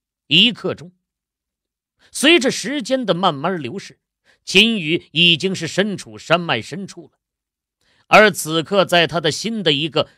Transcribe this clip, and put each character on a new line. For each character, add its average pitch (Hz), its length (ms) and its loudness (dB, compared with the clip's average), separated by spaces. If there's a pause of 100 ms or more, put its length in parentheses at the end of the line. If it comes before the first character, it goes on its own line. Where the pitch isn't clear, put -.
(260)
一 196 260 2
刻 160 220 -8
钟。 170 180 -18 (1200)
随 320 260 4
着 240 120 0
时 262 320 -6
间 254 240 -2
的 185 80 0
慢 175 200 0
慢 165 240 -4
流 143 200 -10
逝， - 200 -20 (460)
秦 220 340 2
羽 160 340 -4
已 170 260 2
经 190 160 -4
是 165 120 -8
身 196 300 -2
处 107 220 -16
山 160 200 -14
脉 156 220 -4
深 185 260 -14
处 160 220 -20
了。 - 80 -20 (960)
而 208 160 8
此 160 320 -2
刻， 185 240 0
在 170 220 4
他 160 140 -4
的 156 100 0
新 220 320 -6
的 165 100 2
一 147 160 -2
个 151 300 -4